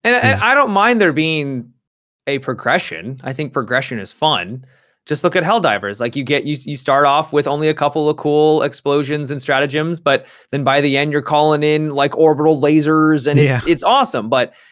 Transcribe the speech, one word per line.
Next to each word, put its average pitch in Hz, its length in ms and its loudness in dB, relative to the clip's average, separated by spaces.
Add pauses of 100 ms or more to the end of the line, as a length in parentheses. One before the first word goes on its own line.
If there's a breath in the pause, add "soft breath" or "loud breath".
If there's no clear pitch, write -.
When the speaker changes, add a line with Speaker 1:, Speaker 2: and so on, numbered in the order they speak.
Speaker 1:
And, 240 100 4
and 214 240 2
Speaker 2:
Yeah. 214 80 0
Speaker 1:
I 254 80 4
don't 269 160 2
mind 214 300 2
there 170 120 4
being 143 600 -4 (540)
a 139 120 -2
progression. 131 880 -4
I 131 80 -8
think 135 200 -8
progression 123 460 -4
is 95 140 -12
fun. 127 520 -4 (420 soft breath)
Just 151 180 -4
look 135 100 0
at 180 80 2
Helldivers. 123 580 -2
Like, 120 160 -4
you 143 60 -4
get, 139 220 -2
you, 147 100 -6 (100)
you 147 120 -10
start 143 300 2
off 147 260 0
with 143 140 0
only 147 220 -2
a 151 60 0
couple 147 360 -2
of 151 80 -4
cool 151 440 2
explosions 143 680 -4
and 147 100 -6
stratagems, 147 600 -2
but - 260 0 (260 loud breath)
then 143 120 -4
by 139 160 2
the 139 160 0
end 147 160 -2
you're 147 100 0
calling 151 400 2
in, 151 280 0
like, 139 260 -2
orbital 156 440 4
lasers 156 640 2
and 143 140 2
it's, 131 240 2
Speaker 2:
Yeah. 170 80 2
Speaker 1:
it's - 100 0
awesome. 196 460 0
But, 127 240 0 (200 soft breath)